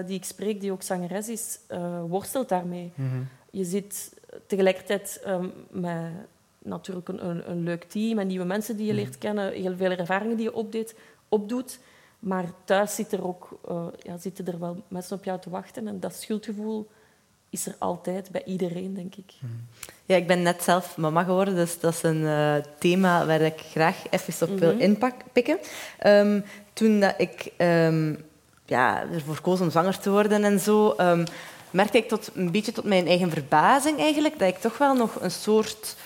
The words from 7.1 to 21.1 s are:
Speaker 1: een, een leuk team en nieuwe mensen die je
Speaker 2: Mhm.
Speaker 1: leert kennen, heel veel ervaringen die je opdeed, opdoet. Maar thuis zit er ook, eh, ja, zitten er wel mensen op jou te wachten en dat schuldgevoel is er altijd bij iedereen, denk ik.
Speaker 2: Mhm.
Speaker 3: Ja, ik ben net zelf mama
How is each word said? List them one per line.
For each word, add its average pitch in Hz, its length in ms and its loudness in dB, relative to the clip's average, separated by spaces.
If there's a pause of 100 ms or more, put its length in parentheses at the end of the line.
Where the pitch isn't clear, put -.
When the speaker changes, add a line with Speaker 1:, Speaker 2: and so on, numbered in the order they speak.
Speaker 1:
een, 170 220 -6
een 175 120 -4
leuk 170 220 -4
team 220 340 -2
en 196 80 0
nieuwe 185 180 -4
mensen 208 320 -4
die 214 100 -4
je 208 60 0
Speaker 2:
Mhm. 202 100 0
Speaker 1:
leert 127 160 -8
kennen, 208 340 -2
heel 185 240 -4
veel 185 140 2
ervaringen 185 460 -2
die 226 80 -2
je 220 100 -4
opdeed, 220 400 -6 (340)
opdoet. 214 500 -2 (400)
Maar 185 260 -4 (200)
thuis 202 300 2
zit 214 180 -6
er 180 140 -2
ook, - 320 -10 (100)
eh, 170 180 -6 (120)
ja, - 200 -12
zitten 180 280 -10
er 175 120 -6
wel 175 300 -8
mensen 180 280 -8
op 185 80 -12
jou 185 160 -4
te 180 100 -14
wachten 196 380 -10
en 202 120 -10
dat 180 140 -6
schuldgevoel 214 720 -8 (640)
is - 160 -8
er 185 120 -10
altijd 180 520 -6
bij - 140 -6
iedereen, 185 500 -6
denk 190 200 -12
ik. - 260 -20
Speaker 2:
Mhm. 120 120 -12 (520)
Speaker 3:
Ja, 185 120 4
ik 175 100 2
ben 175 160 4
net 175 200 2
zelf 180 340 2
mama 160 260 2